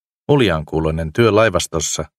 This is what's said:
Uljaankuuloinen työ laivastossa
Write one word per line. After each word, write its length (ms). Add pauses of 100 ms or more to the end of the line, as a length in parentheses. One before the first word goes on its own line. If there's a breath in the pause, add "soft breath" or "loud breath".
(280)
Uljaankuuloinen 840
työ 220
laivastossa 680 (140)